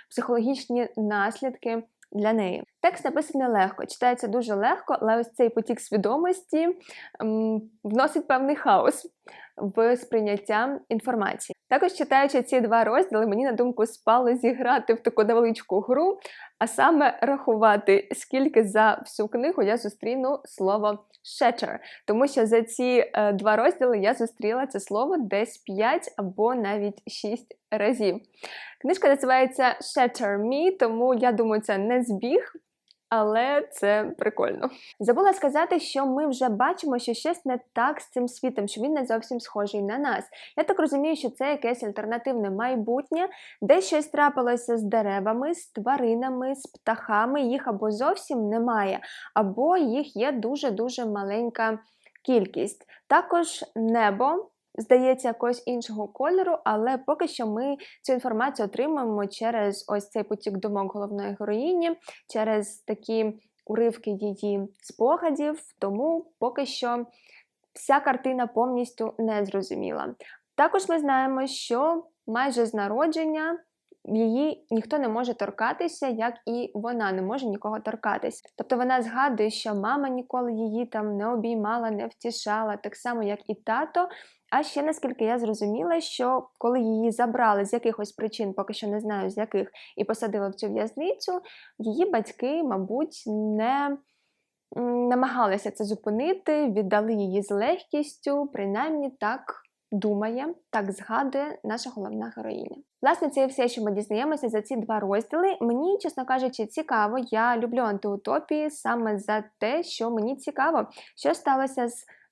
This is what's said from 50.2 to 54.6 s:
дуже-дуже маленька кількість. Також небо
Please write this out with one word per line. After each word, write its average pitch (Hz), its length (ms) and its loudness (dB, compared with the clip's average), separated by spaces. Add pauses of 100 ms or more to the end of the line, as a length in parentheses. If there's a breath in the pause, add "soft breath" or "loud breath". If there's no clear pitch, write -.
дуже-дуже 247 760 -2
маленька 220 720 -4 (440 soft breath)
кількість. - 640 0 (220 soft breath)
Також 339 580 2 (100)
небо 226 720 0 (280)